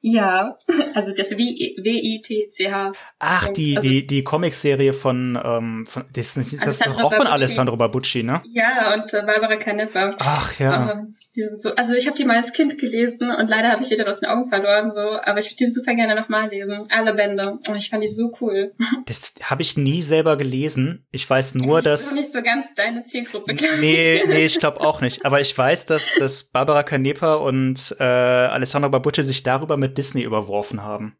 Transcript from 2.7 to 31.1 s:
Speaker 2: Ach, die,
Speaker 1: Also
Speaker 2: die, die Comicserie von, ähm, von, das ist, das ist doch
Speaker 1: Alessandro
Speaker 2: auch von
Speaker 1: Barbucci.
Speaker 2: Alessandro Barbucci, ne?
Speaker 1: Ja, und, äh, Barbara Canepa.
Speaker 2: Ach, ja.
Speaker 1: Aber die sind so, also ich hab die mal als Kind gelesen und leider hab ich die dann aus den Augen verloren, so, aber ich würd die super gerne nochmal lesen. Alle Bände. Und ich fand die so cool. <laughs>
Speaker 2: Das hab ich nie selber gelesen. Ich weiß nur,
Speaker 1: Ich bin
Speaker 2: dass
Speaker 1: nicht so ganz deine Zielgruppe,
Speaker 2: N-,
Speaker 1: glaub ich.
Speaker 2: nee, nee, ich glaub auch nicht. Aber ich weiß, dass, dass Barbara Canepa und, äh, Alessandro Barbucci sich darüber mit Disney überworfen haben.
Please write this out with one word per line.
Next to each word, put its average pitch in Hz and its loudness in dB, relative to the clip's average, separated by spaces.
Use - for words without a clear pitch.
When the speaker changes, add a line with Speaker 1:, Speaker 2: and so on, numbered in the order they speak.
Speaker 2:
Ach, 180 0
die, 151 0
Speaker 1:
Also 135 2
Speaker 2:
die, 135 2
die 139 0
Comicserie 139 2
von, 127 -2
ähm, 117 -4
von, - -12
das 123 -4
ist, 127 -4
das 143 -2
ist - 0
doch - 2
Speaker 1:
Alessandro 135 -2
Speaker 2:
auch - 4
von - 4
Speaker 1:
Barbucci. - 2
Speaker 2:
Alessandro 127 2
Barbucci, 117 0
ne? 135 -2
Speaker 1:
Ja, 226 2
und, 220 -2
äh, 208 0
Barbara 214 2
Canepa. 220 -2
Speaker 2:
Ach, - 0
ja. - 4
Speaker 1:
Aber 208 -2
die 220 -2
sind 214 -8
so, 220 -4
also 240 0
ich 247 2
hab 285 -2
die 285 -2
mal 233 4
als 240 -2
Kind 285 0
gelesen 240 -2
und 220 0
leider 220 4
hab 220 2
ich 254 -2
die 214 2
dann 214 0
aus 202 -4
den - -2
Augen 247 0
verloren, 202 2
so, 208 -4
aber 208 -2
ich 208 -4
würd - -14
die 247 4
super 240 -2
gerne 220 2
nochmal 220 -2
lesen. 202 -8
Alle 220 2
Bände. 202 -2
Und 214 -4
ich 202 -4
fand 214 -2
die 214 -2
so 226 -2
cool. 202 -2
<laughs> 233 0
Speaker 2:
Das - -6
hab 143 -4
ich 156 -2
nie 147 0
selber 160 2
gelesen. 135 -2
Ich - -8
weiß 131 2
nur, 135 2
Speaker 1:
Ich 160 0
bin 156 4
Speaker 2:
dass 147 0
Speaker 1:
nicht 285 -4
so 254 -6
ganz 240 -2
deine 233 -4
Zielgruppe, 233 -8
Speaker 2:
N-, 143 -2
Speaker 1:
glaub 311 0
ich. 311 0
Speaker 2:
nee, 165 4
nee, 156 4
ich 156 2
glaub 151 0
auch 151 2
nicht. 123 -4
Aber 143 4
ich - 0
weiß, 135 2
dass, - 0
dass 135 0
Barbara 147 2
Canepa 147 0
und, 131 -2
äh, 139 0
Alessandro 127 2
Barbucci 131 2
sich 135 0
darüber 139 0
mit 135 0
Disney 135 -2
überworfen 104 -4
haben. 104 -10